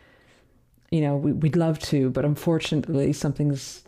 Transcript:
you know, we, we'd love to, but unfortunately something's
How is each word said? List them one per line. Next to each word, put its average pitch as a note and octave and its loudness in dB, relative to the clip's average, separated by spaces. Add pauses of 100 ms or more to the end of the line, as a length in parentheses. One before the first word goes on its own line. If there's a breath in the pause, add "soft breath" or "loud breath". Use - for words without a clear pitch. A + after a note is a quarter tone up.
(920 soft breath)
you D#3+ 2
know, C#3+ 2
we, C#3+ 0
we'd D3 0
love E3 2
to, C3+ 0
but C3 0
unfortunately D3 0
something's C#3+ -4